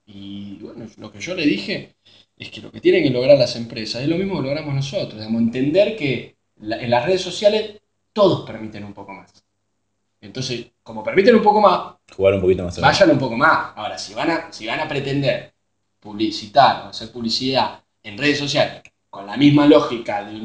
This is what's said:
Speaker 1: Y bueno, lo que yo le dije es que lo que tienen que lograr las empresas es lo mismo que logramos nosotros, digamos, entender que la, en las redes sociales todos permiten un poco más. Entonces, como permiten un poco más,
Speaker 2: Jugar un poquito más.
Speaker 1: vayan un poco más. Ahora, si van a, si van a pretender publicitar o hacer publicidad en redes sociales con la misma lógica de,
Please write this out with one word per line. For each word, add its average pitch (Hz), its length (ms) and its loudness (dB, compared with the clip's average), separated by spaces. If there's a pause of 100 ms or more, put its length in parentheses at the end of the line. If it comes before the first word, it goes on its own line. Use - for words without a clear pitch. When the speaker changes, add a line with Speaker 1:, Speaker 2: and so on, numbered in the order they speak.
Speaker 1:
Y 101 540 -14
bueno, 110 260 -16 (120)
lo 107 120 -16
que 101 100 -18
yo 175 140 -8
le 175 100 -4
dije 160 520 -2 (420)
es - 120 -16
que 107 100 -18
lo - 100 -18
que 110 100 -16
tienen 185 220 4
que 139 80 2
lograr 131 280 6
las 120 180 0
empresas 117 460 -8
es 143 60 -2
lo 165 80 0
mismo 190 240 -2
que 131 80 -4
logramos 147 260 -4
nosotros, 139 400 -4
digamos, 110 280 -4
entender 147 540 2
que 131 400 -6 (240)
la, 107 160 -6
en 120 140 -6
las 120 140 2
redes 185 180 0
sociales 208 580 -2 (320)
todos 185 340 2
permiten 107 380 -12
un 101 80 -16
poco 98 220 -18
más. 90 180 -20 (880)
Entonces, 120 460 -8 (160)
como 110 200 -14
permiten 190 320 4
un 208 80 4
poco 208 180 4
más, 185 340 2 (220)
Speaker 2:
Jugar 98 180 4
un 98 60 0
poquito 90 240 2
más. 87 160 -8
Speaker 1:
vayan 156 300 6
un 135 80 4
poco 120 180 -2
más. 143 380 2
Ahora, 104 240 -8
si 95 160 -14
van 139 160 -2
a, 160 220 -6
si 110 140 -14
van 123 140 -6
a 151 80 -4
pretender 139 640 -4 (480)
publicitar 107 880 0
o - 40 -16
hacer 113 200 -14
publicidad 123 680 -4 (220)
en 104 140 -16
redes 143 220 0
sociales 139 440 -2 (280)
con 98 160 -16
la 104 100 -10
misma 147 300 6
lógica 113 580 2
de, 107 200 -14